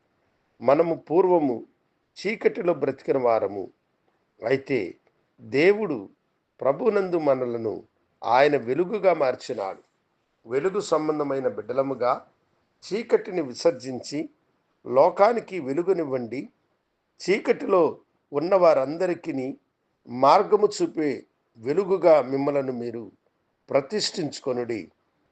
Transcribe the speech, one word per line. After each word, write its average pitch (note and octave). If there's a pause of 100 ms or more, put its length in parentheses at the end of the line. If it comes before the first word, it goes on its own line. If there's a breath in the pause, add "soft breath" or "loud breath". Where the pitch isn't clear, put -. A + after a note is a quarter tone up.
(600)
మనము D#3
పూర్వము D3+ (540)
చీకటిలో F#3+
బ్రతికిన C3+
వారము, G#2 (760)
అయితే B2+ (460)
దేవుడు C#3+ (520)
ప్రభునందు F3+
మనలను A#2+ (400)
ఆయన C3+
వెలుగుగా F3
మార్చినాడు. B2 (680)
వెలుగు E3+
సంబంధమైన D3
బిడ్డలముగా B2 (680)
చీకటిని G#3
విసర్జించి, C3 (580)
లోకానికి F3+
వెలుగునివ్వండి, C#3 (800)
చీకటిలో G3+ (360)
ఉన్న D#3+
వారందరికీ D#3 (520)
మార్గము F#3+ (120)
చూపే D3+ (340)
వెలుగుగా D#3+
మిమ్మలను C3+
మీరు A#2+ (580)
ప్రతిష్ఠించుకొనుడి. B2+ (400)